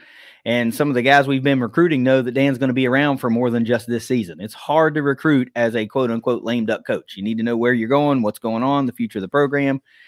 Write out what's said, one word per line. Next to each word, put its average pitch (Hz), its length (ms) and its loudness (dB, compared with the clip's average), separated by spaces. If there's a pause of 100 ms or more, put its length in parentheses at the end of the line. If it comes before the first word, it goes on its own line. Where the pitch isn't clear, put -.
(460)
and 117 280 0
some 147 160 -2
of 131 60 -2
the 120 80 0
guys 139 240 6
we've 135 160 -2
been 139 160 2
recruiting 139 420 0
know 131 220 4
that 123 80 -6
Dan's 135 260 0
gonna 131 160 0
be 131 140 2
around 139 320 0
for 123 100 -2
more 117 220 0
than 117 140 0
just 113 200 0
this 117 220 -6
season. 98 340 -4
It's 107 140 -12
hard 156 400 2
to 151 80 -2
recruit 139 520 0
as 120 200 0
a 110 100 -2
quote-unquote 117 580 -2
lame 113 220 -2
duck 107 180 -4
coach. - 320 -6
You 95 60 -12
need 110 160 -4
to 113 60 -4
know 120 120 -2
where 120 180 2
you're 113 140 -2
going, 139 360 2
what's 104 160 -4
going 113 240 -4
on, 139 240 0
the 117 60 -6
future 113 260 -6
of - 20 -4
the 92 60 -6
program. 139 520 0 (280)